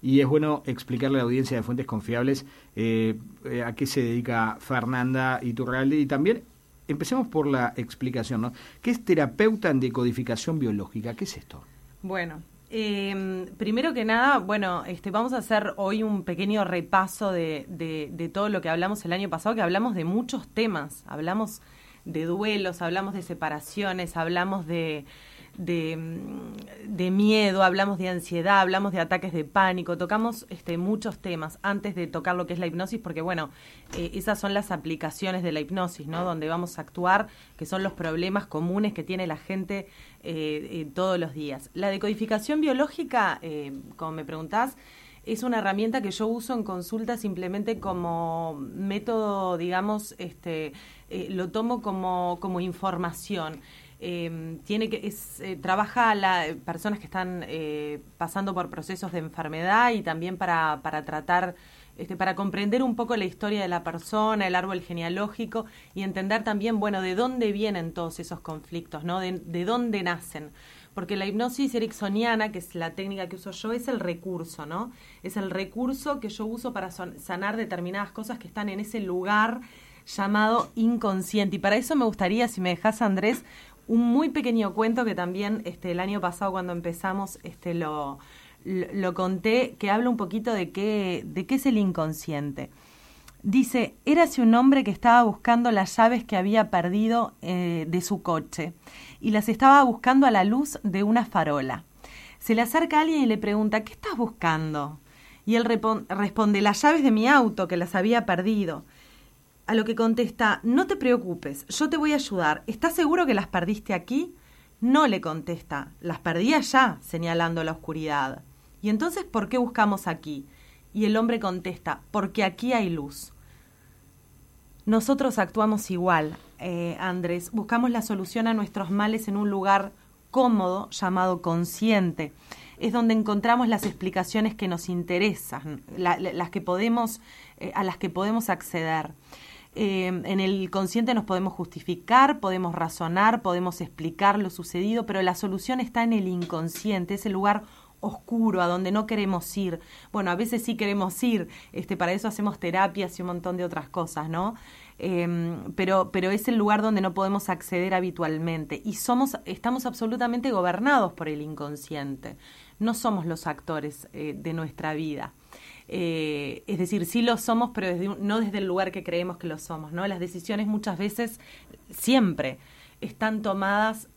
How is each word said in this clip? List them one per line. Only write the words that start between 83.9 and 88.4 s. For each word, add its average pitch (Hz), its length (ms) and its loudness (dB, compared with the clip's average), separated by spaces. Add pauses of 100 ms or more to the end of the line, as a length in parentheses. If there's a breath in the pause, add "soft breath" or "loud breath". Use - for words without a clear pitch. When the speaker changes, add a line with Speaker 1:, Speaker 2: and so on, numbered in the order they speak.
Speaker 2:
muy 262 280 4
pequeño 226 440 0
cuento 226 320 2
que 214 80 0
también, 196 520 -2
este, 180 260 -6
el 175 80 0
año 196 200 -2
pasado 180 320 -2
cuando 180 220 -4
empezamos, 180 680 -4
este, 170 320 -6
lo, 151 420 -4 (480 loud breath)